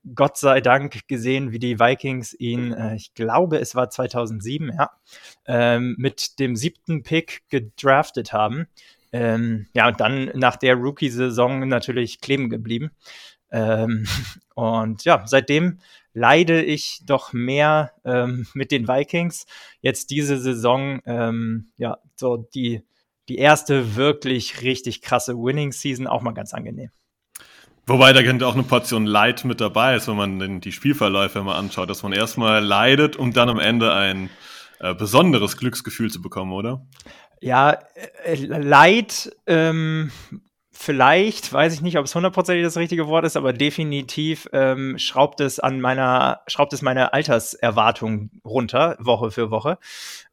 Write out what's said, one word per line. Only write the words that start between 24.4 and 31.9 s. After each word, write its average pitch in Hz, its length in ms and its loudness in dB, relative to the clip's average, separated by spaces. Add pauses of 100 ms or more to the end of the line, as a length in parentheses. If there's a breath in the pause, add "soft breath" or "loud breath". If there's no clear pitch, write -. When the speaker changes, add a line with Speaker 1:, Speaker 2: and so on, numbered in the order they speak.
Speaker 1:
richtig 127 400 -4
krasse 123 360 -2
Winning-Season, 131 680 -4
auch 117 140 -2
mal 113 120 -6
ganz 113 200 -14
angenehm. 120 360 -12 (1000 loud breath)
Speaker 2:
Wobei 131 240 8
da 131 120 8
könnte 127 220 2
auch 120 100 0
eine 131 80 2
Portion 117 420 0
Leid 107 400 2
mit 120 160 -4
dabei 113 340 2
ist, 107 140 -4
wenn 107 80 -2
man 98 220 -2
den, 95 200 -6
die 92 140 -12
Spielverläufe 98 680 0
mal 95 120 -4
anschaut, 95 340 -6